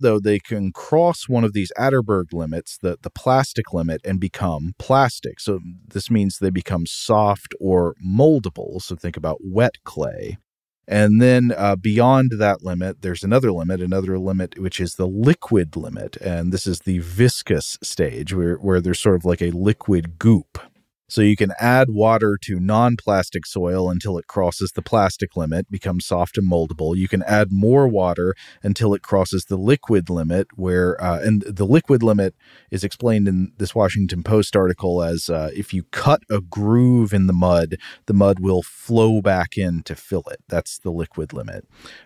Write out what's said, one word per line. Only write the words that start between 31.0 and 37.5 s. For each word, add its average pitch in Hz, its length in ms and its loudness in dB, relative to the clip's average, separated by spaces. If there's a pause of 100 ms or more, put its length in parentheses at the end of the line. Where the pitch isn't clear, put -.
uh, 87 200 -2
and 107 220 2
the 101 220 -6
liquid 131 380 4
limit 101 320 2 (380)
is 92 100 -4
explained 104 460 0
in 92 280 -2
this 98 160 -6
Washington 95 520 0
Post 107 320 2
article 90 440 0
as, 85 300 -4
uh, 78 240 -4
if 101 180 -10
you 90 200 -6
cut - 360 2
a 101 120 -2
groove 107 760 2
in 95 140 4
the 92 40 4
mud, 87 440 2 (300)